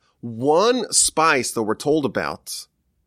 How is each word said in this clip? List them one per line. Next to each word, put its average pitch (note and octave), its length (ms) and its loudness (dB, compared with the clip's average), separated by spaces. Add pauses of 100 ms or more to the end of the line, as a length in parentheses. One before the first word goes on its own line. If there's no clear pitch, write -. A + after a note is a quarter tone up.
(200)
one D3+ 720 0
spice D#3 600 2
that A#2 100 -2
we're G#2+ 140 0
told D3 280 0
about, F2 600 -6 (400)